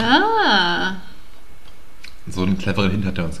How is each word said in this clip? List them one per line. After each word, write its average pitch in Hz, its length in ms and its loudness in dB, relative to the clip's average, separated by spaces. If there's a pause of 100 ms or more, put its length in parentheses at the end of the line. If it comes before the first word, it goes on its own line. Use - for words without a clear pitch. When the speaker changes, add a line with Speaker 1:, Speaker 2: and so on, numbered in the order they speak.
Speaker 1:
Ah. 226 920 4 (1300)
Speaker 2:
So 90 160 -2
einen 95 160 2
cleveren 98 320 2
Hint 98 140 0
hat 92 140 -2
er 87 80 0
uns 80 140 -4